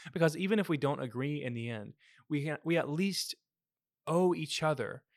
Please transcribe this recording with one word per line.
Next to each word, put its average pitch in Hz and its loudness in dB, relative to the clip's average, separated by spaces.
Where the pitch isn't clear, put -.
Because 165 4
even 190 2
if 196 0
we 160 2
don't 143 0
agree 131 -4
in 123 -4
the 117 -4
end, 107 -8
we 143 0
can, 151 -4
we 165 2
at - 2
least 175 -2
owe 175 4
each 160 -4
other 143 0